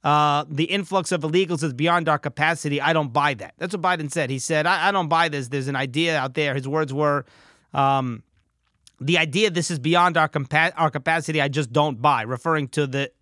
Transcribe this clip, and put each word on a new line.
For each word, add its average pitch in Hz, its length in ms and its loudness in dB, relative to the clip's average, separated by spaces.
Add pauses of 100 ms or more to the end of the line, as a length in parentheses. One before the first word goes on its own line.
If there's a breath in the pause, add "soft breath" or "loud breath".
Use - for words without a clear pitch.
uh, 147 440 4
the 156 160 -2
influx 185 460 -2
of 170 120 0
illegals 165 420 0
is 143 80 -2
beyond 165 360 2
our 147 100 2
capacity, 147 640 -2
I 151 120 2
don't 147 200 0
buy 143 220 2
that." 98 240 -14
That's 180 160 -6
what 175 80 -6
Biden 165 280 0
said. 143 200 -2
He 135 80 -4
said, 151 280 0
"I, 180 220 2
I 202 40 2
don't 180 160 0
buy 165 200 2
this. 139 200 -6
There's 135 200 -4
an 139 80 -4
idea 143 400 0
out 131 180 -4
there." 147 200 0
His 135 140 -4
words 151 240 -2
were, 143 320 0 (480 soft breath)
um, 135 500 0 (760)
"The 151 160 0
idea 170 340 2
this 170 200 -2
is 165 80 -2
beyond 170 400 2
our 156 100 4
compa-, 156 480 0
our 160 140 2
capacity, 156 500 -2
I 143 80 2
just 135 240 -2
don't 147 300 0
buy," 135 200 2
referring 131 460 -2
to 147 180 -2
the 135 240 -4 (120)